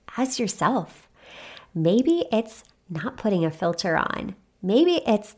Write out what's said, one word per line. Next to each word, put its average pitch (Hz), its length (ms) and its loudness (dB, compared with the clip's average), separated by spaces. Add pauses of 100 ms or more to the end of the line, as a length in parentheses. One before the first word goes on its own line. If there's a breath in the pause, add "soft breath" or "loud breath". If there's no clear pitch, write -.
(180)
as 262 220 -2
yourself. 196 680 -2 (680 loud breath)
Maybe 233 580 2
it's 226 320 -4 (260)
not 165 280 -8
putting 185 280 0
a 156 60 0
filter 170 440 -2
on. - 400 -2 (260)
Maybe 302 460 4
it's 208 300 0